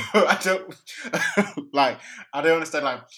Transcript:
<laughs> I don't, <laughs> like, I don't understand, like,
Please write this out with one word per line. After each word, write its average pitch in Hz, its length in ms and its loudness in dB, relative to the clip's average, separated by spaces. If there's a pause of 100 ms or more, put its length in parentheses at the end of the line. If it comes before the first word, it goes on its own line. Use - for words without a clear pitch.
<laughs> - 80 -10
I 190 300 4
don't, 185 320 -2 (960)
<laughs> - 40 -16
like, 135 260 2 (340)
I 143 80 -4
don't 165 140 4
understand, 151 300 -2
like, 127 160 -2 (160)